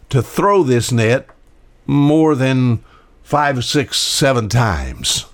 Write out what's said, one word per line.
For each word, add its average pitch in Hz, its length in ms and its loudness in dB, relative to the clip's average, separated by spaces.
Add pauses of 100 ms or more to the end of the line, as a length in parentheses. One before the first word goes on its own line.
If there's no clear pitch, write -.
(120)
to 127 100 2
throw 190 400 0
this 123 300 0
net 117 360 0 (600)
more 147 480 2
than 127 480 0 (400)
five, 143 400 -2
six, - 340 -2
seven 123 520 0
times. 71 840 -2